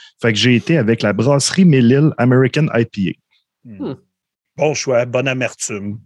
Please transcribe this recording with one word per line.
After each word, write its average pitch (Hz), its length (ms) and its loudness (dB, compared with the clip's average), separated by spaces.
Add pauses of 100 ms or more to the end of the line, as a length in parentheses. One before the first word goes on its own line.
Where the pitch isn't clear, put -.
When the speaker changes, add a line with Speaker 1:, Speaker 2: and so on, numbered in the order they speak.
(220)
Speaker 1:
Fait 117 100 0
que 104 60 -4
j'ai 120 160 2
été 156 240 0
avec 113 240 0
la 104 100 0
brasserie 139 540 2
Mélile 139 500 4
American 127 580 2
I 117 120 0
P - 280 -6
A. - 540 -20
Speaker 2:
Hmm. 113 220 -12
Speaker 3:
Hmm. 131 60 -12 (600)
Speaker 2:
Bon 147 160 -2
choix, 123 320 -2
bonne 123 240 -2
amertume. 110 760 -6